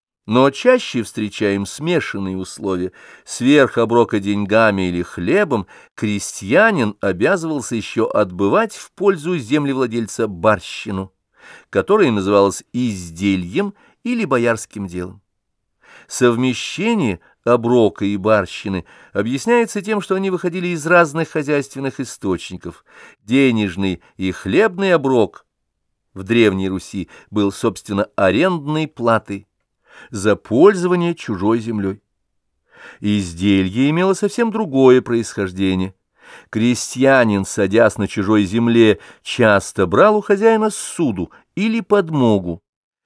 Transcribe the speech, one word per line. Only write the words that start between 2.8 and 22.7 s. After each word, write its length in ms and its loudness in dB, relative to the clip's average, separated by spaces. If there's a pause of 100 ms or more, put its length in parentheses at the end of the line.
Сверх 540 2
оброка 400 2
деньгами 720 0
или 120 -2
хлебом 640 -2 (300)
крестьянин 1040 0
обязывался 760 -2
ещё 300 -2
отбывать 680 0
в 160 -20
пользу 460 -2
землевладельца 920 -2
барщину, 840 -2 (580)
которая 400 2
называлась 640 2
издельем 1040 -4 (300)
или 200 -4
"боярским 640 -2
делом". 340 -10 (840)
Совмещение 1120 0 (240)
оброка 640 2
и 100 -2
барщины 680 -2 (260)
объясняется 680 -2
тем, 180 -4
что 160 -4
они 140 -2
выходили 380 -4
из 200 -6
разных 440 2
хозяйственных 680 -4
источников. 840 -8 (360)